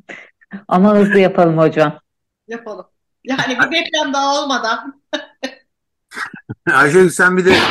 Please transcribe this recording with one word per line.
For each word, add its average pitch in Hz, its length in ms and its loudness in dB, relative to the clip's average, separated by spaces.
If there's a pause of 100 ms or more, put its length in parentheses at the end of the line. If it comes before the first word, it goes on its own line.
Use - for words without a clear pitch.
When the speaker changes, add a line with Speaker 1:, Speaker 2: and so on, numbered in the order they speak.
(180)
Speaker 1:
<laughs> - 500 -20
Ama 202 280 4
hızlı 202 240 4
yapalım 175 380 2
hocam. 156 420 0 (480)
Speaker 2:
Yapalım. 214 380 -16 (380)
Yani 262 340 -4 (140)
bir 320 60 -2
reklam 302 360 -4
daha 277 300 -2
olmadan. 240 600 -6 (1600)
<laughs> 170 80 0
Speaker 3:
Ayşegül, 147 360 4
sen 180 280 0
bir 180 80 0
de 185 100 4 (160)